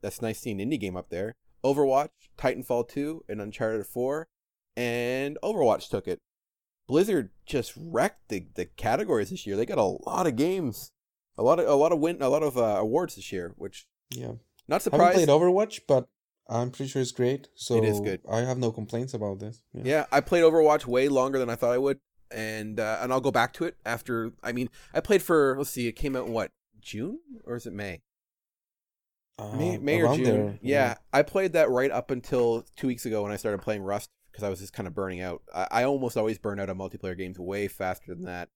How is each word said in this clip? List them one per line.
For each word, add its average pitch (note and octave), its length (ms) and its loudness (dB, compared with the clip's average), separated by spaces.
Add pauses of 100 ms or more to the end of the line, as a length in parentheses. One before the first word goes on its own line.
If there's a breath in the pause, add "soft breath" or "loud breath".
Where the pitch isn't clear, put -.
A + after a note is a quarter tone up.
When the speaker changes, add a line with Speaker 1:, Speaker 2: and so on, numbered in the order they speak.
Speaker 1:
that's G2+ 200 -10
nice A2 160 -4
seeing G2+ 220 -8
an A2+ 100 -4
indie D3+ 80 -2
game F#2 180 -6
up F2 120 -12
there, G2 260 -6 (300)
Overwatch, C#3 460 2 (260)
Titanfall A#2+ 520 -2
two, D3 400 -6
and G#2 120 -8
Uncharted G#2+ 460 -4
four, C3+ 420 -4 (480)
and B2 680 -2
Overwatch D#3+ 460 2
took - 180 -4
it. F2+ 140 -4 (640)
Blizzard D#3 440 2 (160)
just - 300 -4
wrecked E3 520 -4
the, F#2+ 260 -6
the F2+ 120 -4
categories A#2+ 640 0
this - 160 -10
year. G2 100 -4
They A#2 100 0
got E3 120 -2
a A#2 40 4 (240)
lot F3+ 200 0
of C3 100 0
games, D#3+ 560 -2 (460)
a - 40 -2
lot D3 160 6
of, E3 80 0
a C#3+ 80 4
lot D3+ 160 4
of E3+ 80 2
win, E3 220 0
a C3+ 80 2
lot D3 140 2
of, C#3 160 -2
uh, G#2+ 200 2
awards B2 380 0
this - 160 -14
year, F2+ 240 -8
which - 300 -14 (240)
Speaker 2:
Yeah. B2 220 -10 (360)
Speaker 1:
not F3 140 0
Speaker 2:
Haven't - 0 -
Speaker 1:
surprised. F3 320 6
Speaker 2:
played E3+ 140 6
Overwatch, F3+ 600 4
but C3 200 4 (380)
I'm A#2+ 240 -2
pretty C3+ 200 -8
sure C3+ 100 -2
it's B2+ 120 -2
great. B2+ 420 0
So - 220 -2
Speaker 1:
It A2 80 4
is G#2 160 2
good. G2+ 200 -4 (100)
Speaker 2:
I A2+ 100 2
have B2+ 180 -2
no A#2+ 140 0
complaints A#2 420 -6
about G2+ 240 -6
this. G#2+ 240 -14 (100)
Yeah. - 120 -12
Speaker 1:
Yeah, C#3+ 280 0
I C#3 80 6
played E3+ 240 4
Overwatch D#3 400 6
way C3 240 2
longer C3+ 300 2
than B2 100 0
I A#2 80 -2
thought A#2+ 160 2
I B2+ 60 2
would, C#3 200 0 (320)
and, A2 480 -8
uh, A2 220 -2
and B2 100 -4
I'll C3 120 0
go C3+ 80 2
back A#2+ 240 2
to E3+ 100 -4
it E3+ 120 -6 (100)
after. A#2 460 -4 (100)
I A#2+ 100 -6
mean, B2 160 -4 (240 soft breath)
I D#3 80 0
played G3 220 2
for, C#3+ 340 4
let's C#3+ 140 -4
see, A#2+ 180 -2
it A2+ 40 -4
came C3+ 220 -4
out B2+ 120 -4
in A#2 60 -6
what, A2 200 -2 (280)
June F3 400 -8 (260)
or A#2+ 100 -6
is A#2+ 100 -10
it G#2 60 -10
May? G2+ 300 -8 (1400)
Speaker 2:
Uh, G#2+ 180 -10
Speaker 1:
May, - 220 -2
May C#3+ 220 2
or A#2 60 6
Speaker 2:
around C3+ 100 4
Speaker 1:
June. B2+ 80 2
Speaker 2:
there, G#2 380 2
Speaker 1:
Yeah, C3+ 260 2
Speaker 2:
yeah. A#2 60 -4 (180)
Speaker 1:
I C#3+ 100 6
played F#3+ 300 0
that D#3 180 4
right B2+ 220 2
up - 180 -4
until A#2+ 540 0 (120)
two C3 120 -4
weeks B2 180 -4
ago G#2+ 160 -2
when G2+ 80 -4
I G#2 60 -4
started G2+ 260 -4
playing G#2+ 200 -4
Rust G2+ 280 -6 (220)
'cause - 100 -12
I G#2 60 -2
was F#2 100 -4
just G2 140 -14
kinda F#2+ 180 -6
burning F#2 300 -4
out. F2+ 220 -8 (120)
I, F2+ 160 -2
I A#2 140 4
almost C3 320 0
always A2 220 0
burn G2+ 200 -4
out G2 120 -4
on F#2 80 -6
multiplayer F#2+ 380 -8
games F2+ 220 -8
way G2 300 -4
faster F#2 460 -6
than - 100 -12
that. F2+ 320 -10